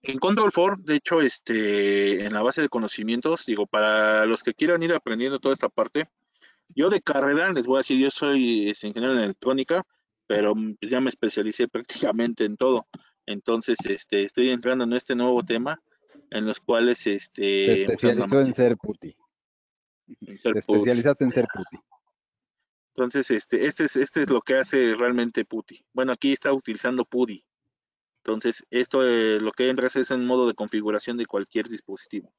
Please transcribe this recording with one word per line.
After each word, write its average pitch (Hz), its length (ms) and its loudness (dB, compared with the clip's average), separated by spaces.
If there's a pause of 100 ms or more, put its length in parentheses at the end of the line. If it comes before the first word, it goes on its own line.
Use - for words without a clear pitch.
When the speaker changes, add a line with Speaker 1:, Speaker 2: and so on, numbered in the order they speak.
Speaker 1:
En 131 140 -6
Control 208 320 4
four, 190 280 2
de 151 160 -2
hecho, 165 260 2
este, 101 1040 0
en 104 80 -6
la 107 80 -2
base 135 200 0
de 147 60 0
conocimientos, 120 760 -4
digo, 104 200 0
para 107 600 2
los 113 180 0
que 117 100 -2
quieran 165 300 0
ir 170 100 0
aprendiendo 127 460 -2
toda 135 140 0
esta 123 160 -2
parte, 143 400 -2 (580)
yo 156 220 2
de 196 120 2
carrera, 147 520 2
les 127 120 -2
voy 131 120 2
a - 20 4
decir, 131 180 0
yo 135 120 4
soy, 123 600 0
este, 104 180 -8
ingeniero 117 260 -2
en 120 80 2
electrónica, 131 640 -2 (420)
pero, 107 280 2
pues, 110 360 -6
ya 127 80 0
me 131 100 0
especialicé 110 600 -2
prácticamente 113 760 -4
en 104 140 -2
todo. 127 280 0 (400)
Entonces, 113 600 -2
este, 101 400 -2
estoy 123 240 0
entrando 127 340 0
en 117 80 -2
este 123 240 -2
nuevo 123 260 2
tema, 120 400 -4 (500)
en 107 160 -4
los 107 120 -4
cuales, 117 480 2
este, 98 800 0
Speaker 2:
Se 110 80 0
Speaker 1:
usando 117 240 2
la 101 60 0
Speaker 2:
especializó 101 100 0
en 139 60 6
Speaker 1:
máquina. 131 140 0
Speaker 2:
ser 123 220 4
puti. - 400 -12 (1000)
Speaker 1:
En 101 180 -18
ser 113 160 0
Speaker 2:
Te 107 100 0
Speaker 1:
puti. 104 160 4
Speaker 2:
especializaste 123 440 2
en 123 80 2
ser 120 220 2
puti. - 240 -12 (1120)
Speaker 1:
Entonces, 127 420 -2
este, 104 360 0
este 151 180 -2
es, - 100 -4
este 135 280 0
es 131 60 -2
lo 120 120 2
que 131 140 0
hace 127 400 2
realmente 120 500 0
puti. - 480 -12
Bueno, 131 180 -2
aquí 139 220 0
está 139 180 -2
utilizando 127 540 -2
pudi. 117 400 -4 (800)
Entonces, 110 440 -4
esto, 127 360 0
eh, 110 360 2
lo 110 100 -2
que 127 180 0
entras 127 280 -2
es 131 120 0
en 127 160 -2
modo 127 220 2
de 110 60 0
configuración 107 640 -4
de 117 80 -4
cualquier 107 420 -4
dispositivo. - 720 -12